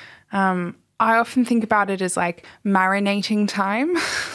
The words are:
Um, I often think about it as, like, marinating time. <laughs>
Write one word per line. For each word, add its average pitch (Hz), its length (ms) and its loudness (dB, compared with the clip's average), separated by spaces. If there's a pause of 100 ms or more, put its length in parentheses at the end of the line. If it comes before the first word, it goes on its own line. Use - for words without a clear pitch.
(320)
Um, 185 420 0 (260)
I 220 160 4
often 233 280 2
think 233 200 0
about 202 260 2
it 190 100 -4
as, 185 160 -2
like, 175 300 -4 (180)
marinating 202 840 2
time. 214 520 -2
<laughs> - 60 -4 (280)